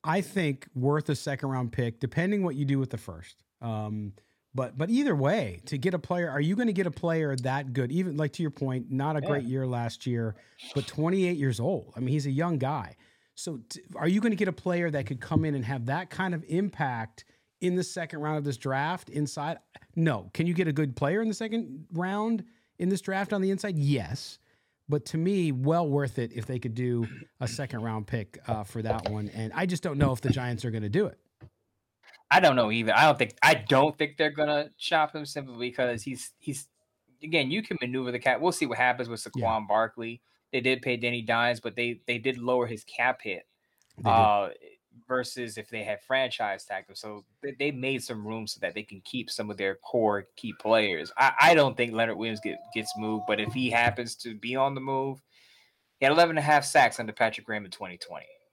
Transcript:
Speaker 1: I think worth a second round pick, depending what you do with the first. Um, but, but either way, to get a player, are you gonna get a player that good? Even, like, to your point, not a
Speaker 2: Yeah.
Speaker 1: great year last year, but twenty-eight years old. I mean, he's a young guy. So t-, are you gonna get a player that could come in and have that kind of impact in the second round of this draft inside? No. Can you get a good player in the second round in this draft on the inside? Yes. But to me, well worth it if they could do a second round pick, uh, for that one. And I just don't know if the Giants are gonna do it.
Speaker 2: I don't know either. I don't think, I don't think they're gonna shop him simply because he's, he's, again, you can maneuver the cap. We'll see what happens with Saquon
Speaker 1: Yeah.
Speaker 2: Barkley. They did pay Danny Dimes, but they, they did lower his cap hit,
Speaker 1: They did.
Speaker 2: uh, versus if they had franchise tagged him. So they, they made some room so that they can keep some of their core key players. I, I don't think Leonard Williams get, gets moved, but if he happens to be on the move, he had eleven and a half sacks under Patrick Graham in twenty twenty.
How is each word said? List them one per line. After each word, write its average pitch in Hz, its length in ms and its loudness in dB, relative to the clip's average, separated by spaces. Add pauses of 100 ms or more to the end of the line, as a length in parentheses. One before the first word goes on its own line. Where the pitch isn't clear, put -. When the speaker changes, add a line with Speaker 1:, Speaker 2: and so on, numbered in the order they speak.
Speaker 1:
I 175 160 2
think 156 540 -2
worth 143 340 2
a 143 60 2
second 139 340 -6
round 127 240 -2
pick, 117 260 -2
depending 190 440 0
what 156 120 -2
you 143 80 -2
do 139 160 2
with 131 100 -2
the 117 80 -8
first. - 460 -16 (180)
Um, 107 520 -6 (400)
but, 123 240 -4
but 165 120 -2
either 254 240 2
way, 139 520 0
to 147 120 -6
get 180 160 0
a 175 60 -2
player, 175 300 -2
are 139 100 -2
you 165 160 2
gonna 233 160 2
get 180 160 0
a 156 40 -2
player 160 460 0
that 131 360 -2
good? 123 180 0
Even, 170 240 0
like, 151 180 0
to - 80 -6
your 151 100 0
point, 131 380 -4
not 139 280 0
a - 40 0
Speaker 2:
Yeah. 139 60 -4
Speaker 1:
great 143 160 0
year 131 240 -2
last 120 400 -4
year, 117 280 -2 (380)
but 139 140 -2
twenty-eight 175 500 0
years 131 220 0
old. 117 380 -2
I - 20 -8
mean, 123 140 -2
he's 143 140 0
a 135 40 -2
young 160 260 0
guy. 131 380 -4 (380)
So 156 240 -10 (100)
t-, - 140 -14 (160)
are 151 100 0
you 202 140 4
gonna 220 140 2
get 185 120 2
a 175 60 -2
player 175 360 -2
that 139 160 -2
could 131 140 -6
come 151 240 2
in 156 120 0
and 123 100 -2
have 123 220 -4
that 170 220 -4
kind 185 240 -2
of 160 140 -6
impact 156 800 -2 (340)
in 180 160 0
the 180 80 0
second 165 380 -8
round 151 160 -2
of 143 80 -4
this 139 100 -2
draft 139 540 -2
inside? 147 480 -4 (400)
No. 123 360 0
Can 165 140 0
you 175 60 0
get 165 160 2
a 143 40 0
good 143 220 0
player 170 260 0
in 226 60 0
the 214 60 0
second 208 580 -6
round 202 540 -2 (340)
in 175 80 0
this 190 140 2
draft 196 320 -2
on 196 80 0
the 190 100 2
inside? 190 260 -2
Yes. 135 600 -2 (480)
But 147 200 0
to 160 100 -4
me, 175 340 2
well 151 380 2
worth 139 300 0
it 117 140 -2
if 110 120 -6
they 127 140 -4
could 117 160 -6
do 120 320 0 (320)
a 127 80 -4
second 120 340 -6
round 110 240 -4
pick, 113 320 -6 (100)
uh, 110 160 -2
for 107 200 -8
that 110 260 -2
one. 104 200 -6
And 110 220 -8
I 190 140 -2
just 180 160 -2
don't 139 160 -4
know 143 160 4
if 117 80 -6
the 127 80 -2
Giants 123 340 -2
are 123 60 -4
gonna 107 200 -4
do 185 180 2
it. - 120 -10 (1120)
Speaker 2:
I 156 80 10
don't 151 160 8
know 110 160 4
either. 110 240 2
I 117 100 8
don't 147 120 6
think, 120 260 0
I 156 120 10
don't 139 420 4
think 147 200 -2
they're 151 140 2
gonna 151 460 0
shop 156 380 2
him 151 100 -6
simply 123 440 -6
because 123 340 0
he's, - 360 -10
he's, - 280 -8 (540)
again, 151 300 0
you 208 100 0
can 196 200 -6
maneuver 123 300 -2
the 120 80 -4
cap. 127 220 2
We'll 175 100 4
see 160 140 -2
what 123 120 -4
happens 123 320 2
with 113 140 -8
Saquon - 120 -12
Speaker 1:
Yeah. 113 320 2
Speaker 2:
Barkley. 113 540 0 (300)
They 131 100 0
did 127 200 2
pay 123 160 -2
Danny 120 240 -2
Dimes, 117 380 2
but 117 160 -8
they, 120 320 -4
they 120 100 -2
did 120 200 -2
lower 123 280 0
his 113 180 -8
cap 123 380 -2
hit, 95 260 -8 (500)
Speaker 1:
They - 60 -14
did. 117 60 2
Speaker 2:
uh, 104 400 6 (580)
versus 123 500 -4
if 107 120 -12
they 110 140 -8
had 101 180 -6
franchise 120 640 -2
tagged 95 240 -8
him. 95 60 -20
So 104 300 -12 (180)
they, 139 80 -6
they 139 200 -2
made 131 320 -4
some 107 220 -8
room 110 220 -6
so - 140 -10
that 90 120 -4
they 107 100 -8
can 98 180 -18
keep - 280 -8
some 107 220 -6
of 95 60 -8
their 98 180 -2
core 104 600 0
key 107 240 -8
players. 104 580 2
I, 131 220 6
I 165 140 10
don't 143 240 6
think 117 160 0
Leonard 113 240 0
Williams 110 260 -4
get, 98 140 -6 (160)
gets 110 240 -6
moved, 107 300 -4
but 107 120 2
if 107 140 -4
he 127 160 0
happens 117 480 2
to 117 180 -12
be 117 200 -8
on 135 180 2
the 131 80 -8
move, 135 400 -4 (800)
he 135 60 2
had 139 60 8
eleven 165 200 8
and 156 80 2
a 143 40 0
half 147 220 6
sacks 127 340 6
under 107 140 -6
Patrick 110 320 0
Graham 107 200 -4
in 92 60 -16
twenty 90 260 -12
twenty. - 280 -14 (280)